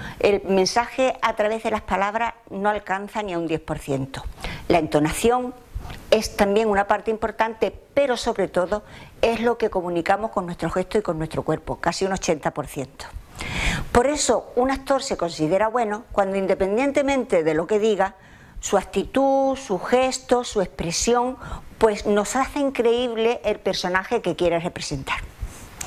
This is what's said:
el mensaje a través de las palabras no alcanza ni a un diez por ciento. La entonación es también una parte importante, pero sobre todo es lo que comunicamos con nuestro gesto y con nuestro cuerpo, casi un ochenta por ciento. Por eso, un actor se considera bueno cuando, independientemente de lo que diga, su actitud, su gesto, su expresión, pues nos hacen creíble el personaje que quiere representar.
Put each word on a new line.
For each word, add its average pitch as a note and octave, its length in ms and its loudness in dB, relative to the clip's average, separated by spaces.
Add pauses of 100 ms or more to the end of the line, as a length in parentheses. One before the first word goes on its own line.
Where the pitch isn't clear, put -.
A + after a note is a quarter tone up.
(200)
el G3+ 260 4
mensaje F#3+ 760 2
a A3+ 140 2
través A3 280 0
de A3+ 80 -2
las G#3+ 100 -2
palabras G#3 520 -2 (160)
no G3+ 200 -2
alcanza G3+ 520 -4
ni G3+ 120 -6
a E3+ 60 -2
un E3+ 80 -2
diez D#3 140 -2
por D#3 180 -6
ciento. C3+ 440 -4 (440)
La F3 120 6
entonación E3+ 720 2 (580)
es A3 240 2
también G#3 340 2
una G3+ 180 2
parte G#3+ 240 -2
importante, A3 640 -2 (160)
pero C4+ 240 2
sobre G3 300 0
todo F#3 360 -2 (380)
es A3+ 200 2
lo A#3 160 2
que A3 120 0
comunicamos F#3 600 0
con F#3 140 -2
nuestro E3+ 240 -4
gesto F#3 280 -2
y G#3 40 2
con E3 160 -4
nuestro D#3 260 -4
cuerpo, D#3 380 -4
casi - 240 0
un F#3+ 80 -2
ochenta E3+ 380 -2
por C#3 160 -8
ciento. - 380 -10 (840)
Por A#3+ 160 6
eso, C#4 480 2
un B3+ 160 4
actor C4+ 320 0
se G3+ 140 -2
considera E3+ 500 0
bueno G#3+ 440 -2
cuando, G3 260 2
independientemente G#3+ 1080 2
de D#3 100 2
lo E3 140 0
que G#3 120 2
diga, G3+ 360 2 (440)
su - 180 0
actitud, C4+ 800 2
su G#3 240 -4
gesto, B3 640 2
su - 180 -2
expresión, A#3+ 760 0 (400)
pues G#3 280 2
nos G#3 300 2
hacen C#4 360 0
creíble A#3 720 2
el G#3 160 0
personaje F#3+ 600 0
que E3+ 140 -2
quiere E3+ 240 2
representar. E3 600 -6 (680)